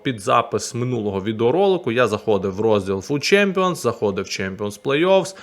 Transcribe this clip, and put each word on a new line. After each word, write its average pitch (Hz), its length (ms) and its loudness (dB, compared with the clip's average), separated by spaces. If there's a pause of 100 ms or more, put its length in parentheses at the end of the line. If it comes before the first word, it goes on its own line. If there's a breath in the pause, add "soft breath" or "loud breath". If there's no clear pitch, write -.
під 123 180 -4
запис 113 540 0
минулого 113 480 -2
відеоролику 131 680 0
я 120 160 4
заходив 101 460 0
в 95 60 -4
розділ 101 360 2
Food 180 580 0
Champions, 185 200 0
заходив 104 500 -2
в - 40 -12
Champions 101 540 -6
Playoffs 165 600 2